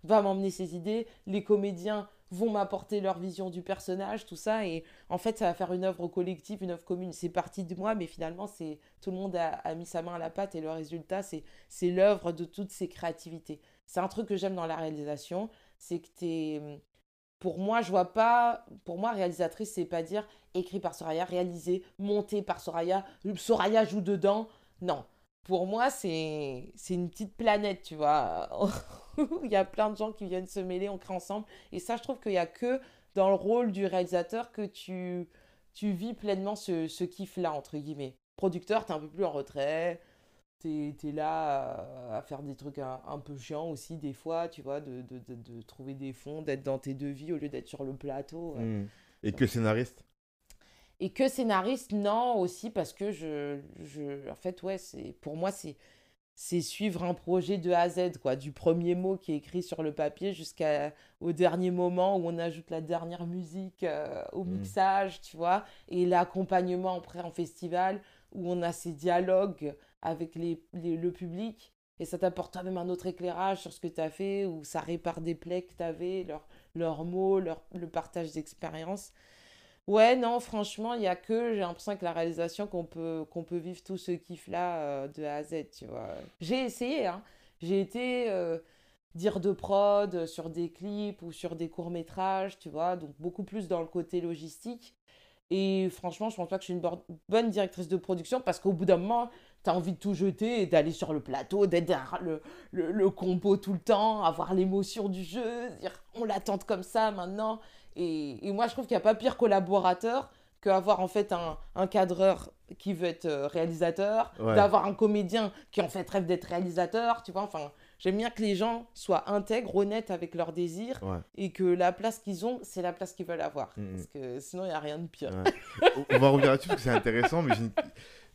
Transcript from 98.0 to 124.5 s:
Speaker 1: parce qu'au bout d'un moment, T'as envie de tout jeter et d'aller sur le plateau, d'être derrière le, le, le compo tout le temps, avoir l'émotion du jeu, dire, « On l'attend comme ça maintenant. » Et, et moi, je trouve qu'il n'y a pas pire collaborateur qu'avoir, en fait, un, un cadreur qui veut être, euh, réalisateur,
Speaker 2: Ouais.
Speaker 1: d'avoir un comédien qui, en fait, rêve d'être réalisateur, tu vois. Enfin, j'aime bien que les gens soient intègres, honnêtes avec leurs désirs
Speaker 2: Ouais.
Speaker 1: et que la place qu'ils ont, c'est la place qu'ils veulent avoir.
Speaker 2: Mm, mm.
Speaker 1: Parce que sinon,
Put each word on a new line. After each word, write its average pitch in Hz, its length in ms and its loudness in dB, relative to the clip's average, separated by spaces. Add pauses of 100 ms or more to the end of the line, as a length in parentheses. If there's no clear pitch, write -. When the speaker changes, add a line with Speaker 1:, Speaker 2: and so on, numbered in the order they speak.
Speaker 1:
parce 185 200 0
qu'au 190 120 4
bout 180 140 0
d'un 180 120 8
moment, 233 320 0 (340)
T'as 170 100 4
envie 180 200 0
de - 40 -6
tout 202 160 0
jeter 202 480 2
et 185 40 2
d'aller 160 260 6
sur 156 220 -4
le 151 80 0
plateau, 185 460 2
d'être 170 180 4
derrière 147 360 0
le, 160 200 -4 (300)
le, 170 200 0
le 196 200 6
compo 185 460 4
tout 202 160 -2
le 175 60 0
temps, 214 440 4
avoir 165 300 2
l'émotion 190 540 2
du 185 160 -4
jeu, 233 460 -4 (100)
dire, « - 240 -10 (120)
On 233 100 -4
l'attend 202 320 0
comme 190 260 -2
ça 220 280 2
maintenant. » 202 480 -4 (360)
Et, 156 520 -2
et 202 40 0
moi, 220 160 2
je - 60 -6
trouve 247 140 -6
qu'il 240 80 2
n'y 180 60 2
a - 20 -2
pas 214 120 8
pire 233 220 0
collaborateur 196 920 4 (300)
qu'avoir, 190 380 4
en 185 80 2
fait, 208 240 0
un, 170 260 -2 (180)
un 185 120 4
cadreur 190 640 4 (240)
qui 196 160 -2
veut 175 140 0
être, 170 180 -4
euh, 147 220 0
réalisateur, 170 920 2
Speaker 2:
Ouais. 110 160 4
Speaker 1:
d'avoir 202 300 8
un 196 80 -2
comédien 208 580 2 (200)
qui, 202 100 2
en 175 80 -2
fait, 185 200 -4
rêve 196 160 2
d'être 180 200 2
réalisateur, 185 800 0
tu - 80 -12
vois. 185 100 -2
Enfin, 156 300 -6 (280)
j'aime 190 180 2
bien 233 120 0
que 214 120 -6
les 208 140 4
gens 233 380 0
soient - 360 0
intègres, 208 460 0
honnêtes 208 360 2
avec 170 240 -6
leurs 165 180 -2
désirs 175 500 -4
Speaker 2:
Ouais. 95 140 -2 (180)
Speaker 1:
et 190 160 -4
que 190 120 -2
la 180 280 6
place 220 280 -2
qu'ils 190 260 -4
ont, 247 180 -2
c'est - 200 -6
la 175 100 0
place 180 200 -8
qu'ils 180 120 -8
veulent 165 160 -4
avoir. 147 340 -4
Speaker 2:
Mm, 104 60 -8
mm. 98 140 -8
Speaker 1:
Parce 90 120 -8
que 131 320 -8
sinon, 180 240 -8